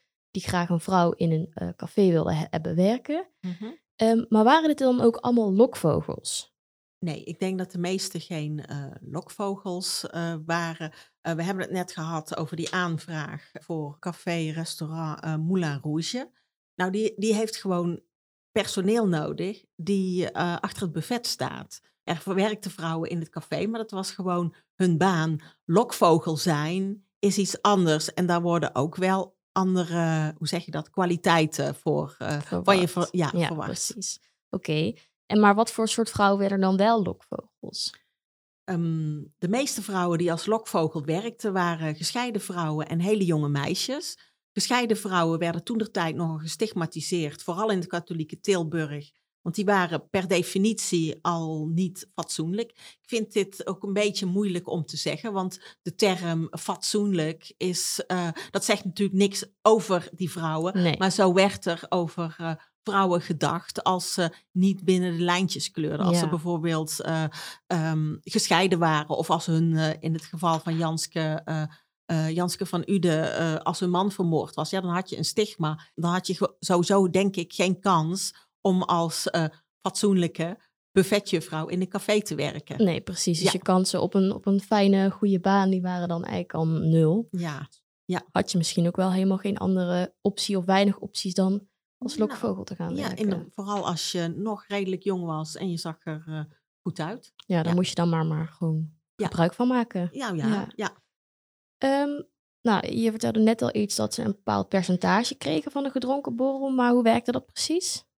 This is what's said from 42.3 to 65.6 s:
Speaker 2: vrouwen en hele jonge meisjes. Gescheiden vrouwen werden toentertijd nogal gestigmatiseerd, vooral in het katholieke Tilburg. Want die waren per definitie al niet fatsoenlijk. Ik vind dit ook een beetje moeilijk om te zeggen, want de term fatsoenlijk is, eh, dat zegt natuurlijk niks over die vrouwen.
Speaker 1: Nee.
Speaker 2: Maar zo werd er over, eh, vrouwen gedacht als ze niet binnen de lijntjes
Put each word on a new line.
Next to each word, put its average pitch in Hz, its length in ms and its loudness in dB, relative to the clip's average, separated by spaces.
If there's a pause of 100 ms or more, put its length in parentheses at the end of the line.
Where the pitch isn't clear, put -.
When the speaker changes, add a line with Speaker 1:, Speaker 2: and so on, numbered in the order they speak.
Speaker 2:
vrouwen 156 460 -4
en 165 120 -2
hele 196 260 2
jonge 151 240 2
meisjes. 151 680 -4 (360)
Gescheiden 233 440 2
vrouwen 170 420 0
werden 170 240 -2
toentertijd 208 520 -2
nogal 165 220 -2
gestigmatiseerd, 156 1040 -4
vooral 190 260 -2
in 202 80 2
het 175 100 -4
katholieke 165 520 -6
Tilburg. 156 720 -2 (300)
Want 175 180 -6
die 202 60 0
waren 180 440 2
per 185 180 -2
definitie 185 920 0
al 160 460 -2
niet 175 460 -2
fatsoenlijk. 180 580 -4
Ik - 340 -20
vind 220 280 -4
dit 196 340 -2
ook - 160 -6
een 202 100 -4
beetje 208 320 0
moeilijk 185 440 -2
om 165 160 -2
te - 120 -12
zeggen, 165 360 -4
want 185 260 -4 (220)
de 170 140 -8
term 170 520 0 (120)
fatsoenlijk 180 960 -2
is, 180 500 -4
eh, 180 200 -2 (240)
dat 185 140 -2
zegt - 200 0
natuurlijk 196 340 -2
niks 202 260 2 (160)
over 202 520 4
die 175 180 -6
vrouwen. 160 500 -4
Speaker 1:
Nee. 165 160 4
Speaker 2:
Maar 185 140 2
zo 185 220 4
werd 190 320 4
er 170 240 -4
over, 170 480 -2
eh, 165 140 -4 (320)
vrouwen 190 380 2
gedacht 165 600 -2
als 180 300 0
ze 170 180 2 (200)
niet 190 320 2
binnen 180 340 2
de 175 60 0
lijntjes 175 480 0